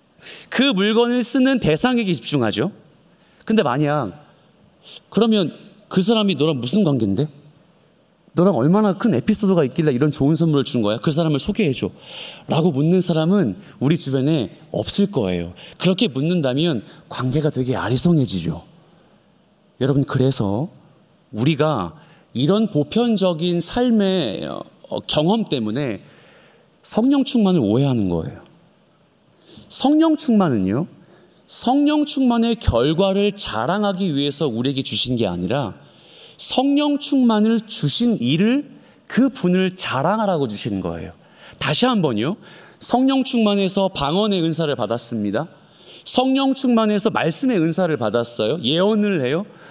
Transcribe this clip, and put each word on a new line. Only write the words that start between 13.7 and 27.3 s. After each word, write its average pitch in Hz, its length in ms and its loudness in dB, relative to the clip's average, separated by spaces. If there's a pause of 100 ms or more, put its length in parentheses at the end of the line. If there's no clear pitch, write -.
우리 147 160 2
주변에 135 600 -2 (140)
없을 196 400 -2
거예요. 90 420 -2 (260)
그렇게 185 280 2
묻는다면 143 760 0 (260)
관계가 139 420 -2
되게 127 240 -2
아리송해지죠. 98 880 0 (1200)
여러분, 135 220 2
그래서 131 640 0 (640)
우리가 131 600 0 (420)
이런 190 320 2
보편적인 175 920 0
삶의, 190 880 0
어, - 600 -10
경험 190 380 0
때문에 117 580 -4 (800)
성령 269 400 0
충만을 190 360 2